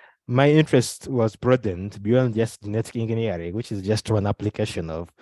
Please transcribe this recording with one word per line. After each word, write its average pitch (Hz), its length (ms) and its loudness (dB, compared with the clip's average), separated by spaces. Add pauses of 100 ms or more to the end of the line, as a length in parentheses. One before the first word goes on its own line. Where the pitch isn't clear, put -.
(280)
my 135 220 4
interest 151 580 2
was 117 260 0
broadened 101 680 -2
beyond 120 320 2
just 113 280 -2
genetic 107 340 -4
engineering, 110 580 -4
which 113 180 -6
is 101 80 -4
just 107 300 -2
one 104 160 2
application 101 640 -4
of 82 200 -8 (120)